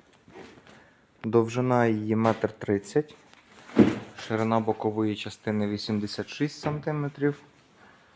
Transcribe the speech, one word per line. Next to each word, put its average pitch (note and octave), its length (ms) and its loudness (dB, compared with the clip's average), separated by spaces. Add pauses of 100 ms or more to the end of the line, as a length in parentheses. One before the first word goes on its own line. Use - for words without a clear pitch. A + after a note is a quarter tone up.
(1200)
Довжина A#2 600 2
її G#2+ 300 0
метр A2 360 2
тридцять. - 640 -2 (1120)
Ширина A2+ 320 2
бокової A2 560 0
частини G#2+ 520 -2
вісімдесят G#2 600 -4
шість - 320 -4
сантиметрів. D3 760 -2 (800)